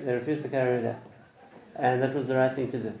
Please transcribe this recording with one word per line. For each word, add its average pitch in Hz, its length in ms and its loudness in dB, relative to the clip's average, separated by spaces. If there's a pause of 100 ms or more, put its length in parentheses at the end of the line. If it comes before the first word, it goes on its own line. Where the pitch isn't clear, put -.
they 123 80 0
refused 147 300 -2
to 131 40 -6
carry 127 300 2
it 117 80 -2
out. 117 160 -4 (720)
And 127 260 2
that 131 120 2
was 131 140 -2
the 131 80 2
right 131 180 4
thing 131 160 -2
to 131 80 -4
do. 110 220 -6